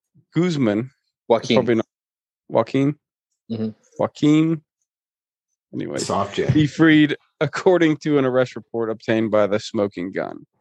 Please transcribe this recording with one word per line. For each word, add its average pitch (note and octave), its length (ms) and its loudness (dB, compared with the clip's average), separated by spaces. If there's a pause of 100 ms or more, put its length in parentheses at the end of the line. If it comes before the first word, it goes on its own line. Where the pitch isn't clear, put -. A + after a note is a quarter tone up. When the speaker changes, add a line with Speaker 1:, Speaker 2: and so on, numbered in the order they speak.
(340)
Speaker 1:
Guzman, C3+ 560 0 (380)
Speaker 2:
Joaquin. A#2 280 2
Speaker 1:
probably A#2+ 200 0
not A2+ 100 -2 (600)
Joaquin. C3+ 480 -2 (540)
Speaker 2:
Mm-hmm. A2 180 -6 (300)
Speaker 1:
Joaquin. D#3 640 0 (1080)
Anyway, E2+ 260 -10
Speaker 3:
Soft - 380 -4
J. C#3 160 -2
Speaker 1:
be D3+ 160 4
freed, D3+ 480 4 (240)
according D#3+ 580 2
to D3 200 0
an C3+ 60 2
arrest B2+ 300 0
report A2+ 360 -8
obtained A2 420 -2
by G#2 140 4
the G2+ 120 0
Smoking G2+ 540 -4
Gun. G#1 340 -8 (140)